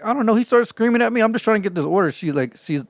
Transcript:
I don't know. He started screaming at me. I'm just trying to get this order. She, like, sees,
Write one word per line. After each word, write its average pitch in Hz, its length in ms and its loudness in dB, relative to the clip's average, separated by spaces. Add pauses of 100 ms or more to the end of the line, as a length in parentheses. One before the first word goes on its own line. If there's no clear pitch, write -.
I 220 80 -2
don't 254 140 0
know. 226 80 4
He 226 80 4
started 240 240 2
screaming 240 360 0
at 226 100 0
me. 240 80 -2
I'm 226 120 2
just 226 120 -4
trying 220 160 2
to 196 80 -4
get 185 60 -6
this 165 100 -2
order. 170 260 0
She, 156 220 -6
like, 131 240 -2
sees, 143 340 -6